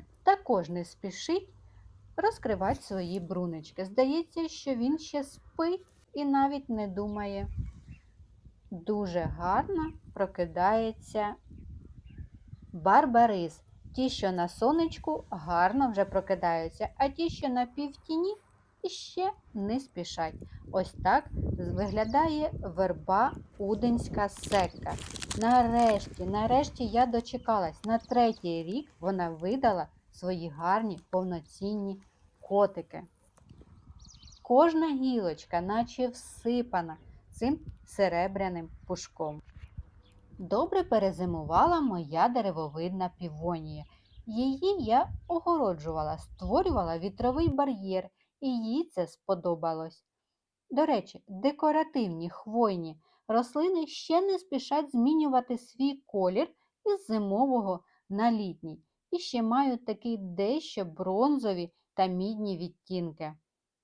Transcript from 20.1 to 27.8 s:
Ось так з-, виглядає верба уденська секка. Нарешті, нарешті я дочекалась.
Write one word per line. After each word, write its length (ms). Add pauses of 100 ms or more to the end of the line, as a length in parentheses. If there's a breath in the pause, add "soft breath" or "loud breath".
Ось 220 (100)
так 220 (320)
з-, 140
виглядає 800
верба 800 (240)
уденська 720
секка. 640 (440)
Нарешті, 880
нарешті 600
я 200
дочекалась. 800